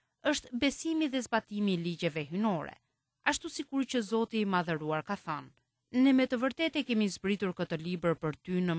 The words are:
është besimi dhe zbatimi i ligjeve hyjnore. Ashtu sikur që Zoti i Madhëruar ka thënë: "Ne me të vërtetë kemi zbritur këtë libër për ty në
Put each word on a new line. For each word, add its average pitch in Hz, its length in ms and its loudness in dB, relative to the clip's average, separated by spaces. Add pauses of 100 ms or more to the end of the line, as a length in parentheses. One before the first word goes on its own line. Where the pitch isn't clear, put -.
(320)
është 277 300 -6
besimi 311 480 2
dhe 262 140 0
zbatimi 208 540 0
i 170 60 -4
ligjeve 160 480 -2
hyjnore. 180 440 0 (480)
Ashtu 294 260 0
sikur 269 360 -2
që 247 160 0
Zoti 220 400 0
i 202 80 0
Madhëruar 156 540 -2
ka 202 120 -6
thënë: 143 340 -8 (420)
"Ne 262 220 6
me 262 140 6
të 247 140 -2
vërtetë 302 420 -2
kemi 220 240 2
zbritur 190 460 -2
këtë 170 320 -4
libër 170 300 0
për 156 180 -4 (100)
ty 180 180 0
në 180 180 2